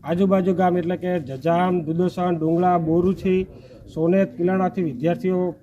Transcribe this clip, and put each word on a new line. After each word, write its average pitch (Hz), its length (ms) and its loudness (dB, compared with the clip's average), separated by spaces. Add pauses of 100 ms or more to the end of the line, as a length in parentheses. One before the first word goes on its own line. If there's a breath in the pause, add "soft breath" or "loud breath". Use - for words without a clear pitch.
આજુબાજુ 185 500 2
ગામ 180 240 2
એટલે 175 180 -2
કે 180 160 -4 (140)
જજામ, 170 600 0
દુધોસણ, 175 500 0
ડુંગળા, 170 400 2
બોરુછી, 180 640 0 (520 loud breath)
સોનેત, 180 420 2
કિલાણાથી 185 460 0
વિદ્યાર્થીઓ 165 560 -2 (240)